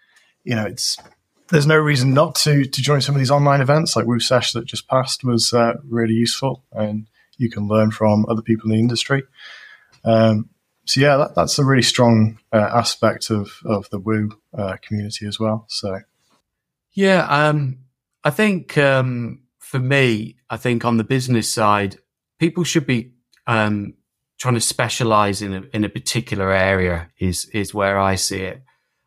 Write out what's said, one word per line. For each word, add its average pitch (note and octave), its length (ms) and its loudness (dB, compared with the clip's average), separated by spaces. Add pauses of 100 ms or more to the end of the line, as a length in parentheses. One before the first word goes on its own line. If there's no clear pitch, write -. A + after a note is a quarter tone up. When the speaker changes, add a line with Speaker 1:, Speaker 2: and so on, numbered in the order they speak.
(440)
Speaker 1:
you B2 120 -4
know, G#2+ 100 -2
it's, - 320 -6 (500)
there's D3 180 2
no D#3 120 6
reason C#3 360 2
not C#3 220 2
to, C#3+ 300 2
to C3+ 160 -6
join C#3 200 2
some C#3+ 140 -2
of C#3 40 0
these C3 120 2
online C#3+ 300 4
events. D3+ 340 2
Like A2+ 100 0
Woo A#2 140 0
Sesh - 340 0
that A#2 120 -6
just - 220 -12
passed C3 360 -2
was, A#2+ 300 0
uh, A#2 200 2 (100)
really A#2 300 -2
useful, A#2 580 -2
and G#2+ 360 -6 (300)
you A#2 120 -2
can G2+ 180 -6
learn G#2+ 240 4
from G#2+ 360 2
other A2+ 140 -2
people A2 280 -2
in A2 60 2
the A2 60 2
industry. B2 420 0 (800)
Um, A2+ 460 4 (360)
so - 160 0
yeah, C#3+ 160 6
that, - 180 -2
that's - 240 0
a C#3+ 60 2
really C3 160 4
strong, A2+ 580 2 (120)
uh, A2+ 60 2
aspect G#2+ 720 0
of, G2+ 360 -6
of G2+ 240 -4
the G#2 100 -10
Woo, G#2+ 300 -2 (280)
uh, G2 240 -6
community G#2 460 -8
as G2+ 120 -10
well. A2 300 -4
So. F#2+ 300 -8 (920)
Speaker 2:
Yeah. F#3+ 340 2
Um, D3 520 0 (440)
I D3+ 60 0
think, F#3 480 -2
um, B2+ 640 0 (160)
for - 200 -6
me, B2+ 580 0 (120)
I A#2 80 -8
think A#2+ 280 -2
on A#2 120 2
the A2 60 0
business B2 480 0
side, G#2 460 2 (420)
people E3+ 240 0
should D3+ 220 0
be, A#2+ 280 -2 (340)
um, G#2+ 480 0 (440)
trying B2 160 0
to A2+ 60 0
specialize G#2+ 800 0
in G2 120 -6
a, F#2+ 80 -6 (120)
in G#2 100 0
a G#2 60 -2
particular G2 640 -4
area F#2 580 0 (100)
is, F#2 340 -4
is G2+ 200 -6
where G2 260 0
I F#2+ 160 2
see F#2+ 260 -6
it. F#2 220 -12 (440)